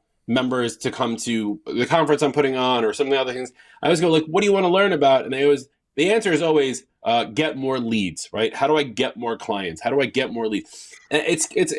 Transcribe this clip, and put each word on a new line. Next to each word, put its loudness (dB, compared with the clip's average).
members 0
to -4
come -2
to -4
the -2
conference 2
I'm 2
putting 0
on 0
or 2
some -2
of -4
the 2
other -4
things, -8
I -2
always 4
go, 2
like, 4
"What 0
do 0
you 4
wanna 2
learn 4
about?" 4
And -8
they -2
always, 2
the 2
answer 2
is 2
always, 2
uh, 2
"Get -2
more -2
leads," -4
right? -2
"How 2
do 2
I 0
get -4
more -6
clients? -6
How -2
do 2
I 2
get -4
more -4
leads?" -8
And 0
it's, 0
it's, -2